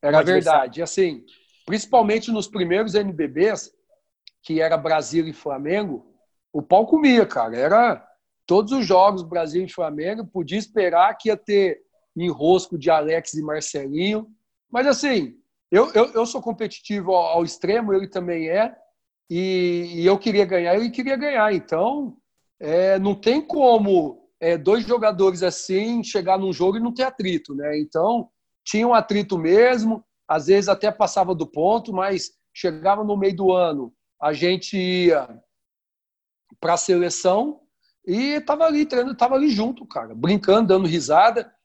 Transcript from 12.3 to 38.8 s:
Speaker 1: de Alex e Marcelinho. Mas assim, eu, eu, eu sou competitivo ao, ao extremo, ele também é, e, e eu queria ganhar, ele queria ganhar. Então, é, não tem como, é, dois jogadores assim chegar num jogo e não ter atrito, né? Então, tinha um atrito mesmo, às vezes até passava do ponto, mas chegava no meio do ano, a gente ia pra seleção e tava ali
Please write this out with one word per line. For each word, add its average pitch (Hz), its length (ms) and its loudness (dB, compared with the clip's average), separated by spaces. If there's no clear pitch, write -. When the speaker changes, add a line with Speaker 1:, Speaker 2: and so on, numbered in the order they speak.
Speaker 1:
de 147 120 -2
Alex 160 440 0
e 156 80 -6
Marcelinho. 151 840 -6
Mas 254 160 -2
assim, 247 500 -2
eu, 233 220 4
eu, 226 220 4
eu 226 120 0
sou 247 160 -8
competitivo 208 680 -6
ao, 180 120 4
ao 170 60 0
extremo, 196 500 -4
ele 190 140 -2
também 175 400 -6
é, 214 260 -2
e, 175 680 -2
e 170 100 2
eu 196 120 6
queria 202 260 2
ganhar, 175 300 0
ele 226 160 -2
queria - 260 -4
ganhar. 233 380 0
Então, 220 640 -4
é, 180 380 2
não 196 160 0
tem 233 260 0
como, 208 880 2
é, 165 200 0
dois 202 280 2
jogadores 196 560 0
assim 202 600 -2
chegar 190 340 -2
num 190 140 -4
jogo 190 240 0
e 226 40 -4
não 240 120 -4
ter 247 120 -4
atrito, 185 500 -6
né? 147 260 -6
Então, 180 480 -2
tinha 214 240 0
um 240 80 4
atrito 208 440 0
mesmo, 220 640 2
às 156 180 -2
vezes 196 220 4
até 208 240 0
passava 190 420 0
do 160 120 -4
ponto, 214 460 -2
mas 190 400 -4
chegava 190 500 -2
no 208 140 -2
meio 196 180 0
do 185 180 2
ano, 156 400 0
a 151 100 0
gente 175 460 -2
ia 175 500 0
pra 170 160 0
seleção 185 840 0
e 269 340 -2
tava 302 260 0
ali 302 200 2